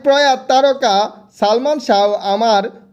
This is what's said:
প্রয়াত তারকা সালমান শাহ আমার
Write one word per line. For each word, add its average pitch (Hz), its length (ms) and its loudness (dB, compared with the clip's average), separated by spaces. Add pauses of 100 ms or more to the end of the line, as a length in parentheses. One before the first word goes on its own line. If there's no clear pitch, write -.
প্রয়াত 277 460 2
তারকা 262 640 0 (280)
সালমান 254 420 0
শাহ 208 320 0
আমার 208 500 -2 (300)